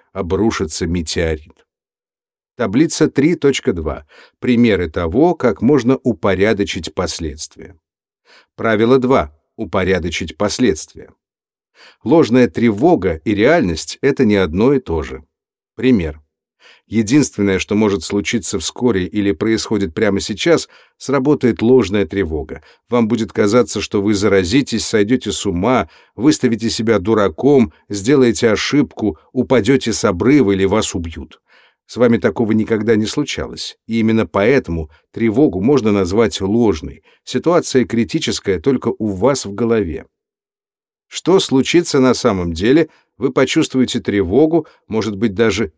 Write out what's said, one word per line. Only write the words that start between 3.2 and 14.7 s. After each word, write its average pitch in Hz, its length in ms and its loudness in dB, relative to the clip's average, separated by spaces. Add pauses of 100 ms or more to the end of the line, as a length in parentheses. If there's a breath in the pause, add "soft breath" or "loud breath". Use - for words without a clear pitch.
точка 139 380 -2
два. 76 340 -8 (320 soft breath)
Примеры 113 500 2
того, 92 460 0
как - 260 -2
можно 127 440 2
упорядочить 98 920 -2
последствия. 85 800 -10 (800 soft breath)
Правило 113 440 2
два. 123 380 0 (200)
Упорядочить 92 800 -2
последствия. - 720 -2 (920 soft breath)
Ложная 127 440 4
тревога 110 760 2
и 107 100 0
реальность — 107 680 0
это 135 220 2
не 104 120 4
одно 95 360 2